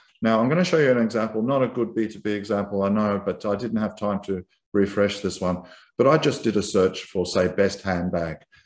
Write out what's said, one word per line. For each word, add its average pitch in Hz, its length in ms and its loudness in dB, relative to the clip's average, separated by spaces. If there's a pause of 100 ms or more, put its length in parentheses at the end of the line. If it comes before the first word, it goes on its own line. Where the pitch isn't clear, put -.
(200)
Now, 113 200 2
I'm 123 80 2
gonna 175 160 2
show 175 140 2
you 139 120 4
an 123 80 4
example, 110 440 0
not 131 200 0
a 120 60 0
good 120 260 -4
B 110 140 0
two - 120 -14
B 104 120 -2
example, 101 500 -2
I 98 60 2
know, 104 360 2
but - 220 -4
I 101 80 0
didn't 110 260 -4
have 107 160 -4
time 101 280 -2
to 92 200 -4 (280)
refresh 101 480 2
this 92 200 -4
one, 90 220 -2 (340)
but 127 100 4
I 151 100 6
just 151 260 0
did 107 140 0
a 101 60 2
search 95 420 0
for, 90 200 -4
say, 90 240 0
best 98 340 0
handbag. 87 560 -4 (280)